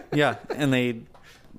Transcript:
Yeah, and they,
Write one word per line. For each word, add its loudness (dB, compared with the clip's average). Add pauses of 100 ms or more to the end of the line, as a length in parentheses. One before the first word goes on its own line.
(120)
Yeah, 2 (180)
and 2
they, 0 (580)